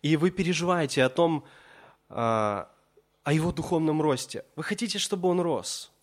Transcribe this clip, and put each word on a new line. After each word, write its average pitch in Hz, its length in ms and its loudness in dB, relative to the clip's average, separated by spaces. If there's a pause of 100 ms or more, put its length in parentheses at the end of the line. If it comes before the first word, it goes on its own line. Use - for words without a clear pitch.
И 151 160 4
вы 175 140 4
переживаете 170 720 0
о 127 60 4
том, 165 340 2 (640)
а, 110 600 -2 (540)
о 147 100 0
его 160 180 0
духовном 156 500 0
росте. 135 440 -2 (100)
Вы 160 80 -10
хотите, 208 360 -4
чтобы 185 280 -2
он 180 140 2
рос. 143 500 -4 (120)